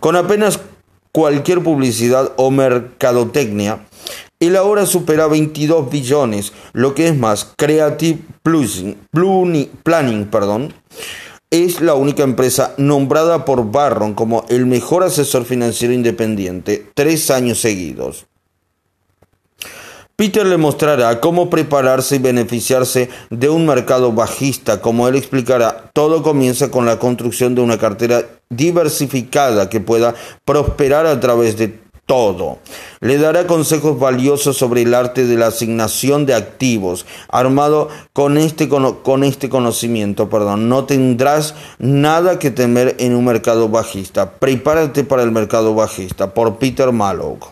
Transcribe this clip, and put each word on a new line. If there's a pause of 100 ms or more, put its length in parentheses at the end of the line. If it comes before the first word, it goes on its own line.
Con
apenas (520)
cualquier
publicidad
o
mercadotecnia, (540)
él
ahora
supera
veintidós
billones. (200)
Lo
que
es
más,
Creative (240)
Plus, (280)
Pluni-, (140)
Planning,
perdón, (800)
es
la
única
empresa
nombrada
por
Barron
como
el
mejor
asesor
financiero
independiente
tres
años
seguidos. (1900)
Peter
le
mostrará
cómo
prepararse
y
beneficiarse (220)
de
un
mercado
bajista.
Como
él
explicará,
todo
comienza
con
la
construcción
de
una
cartera (240)
diversificada
que
pueda (300)
prosperar
a
través
de (160)
todo. (420)
Le
dará
consejos
valiosos
sobre
el
arte
de
la
asignación
de
activos, (240)
armado (240)
con
este
cono-,
con
este
conocimiento,
perdón,
no
tendrás (240)
nada
que
temer
en
un
mercado
bajista.
Prepárate
para
el
mercado
bajista,
por
Peter
Mallow. (140)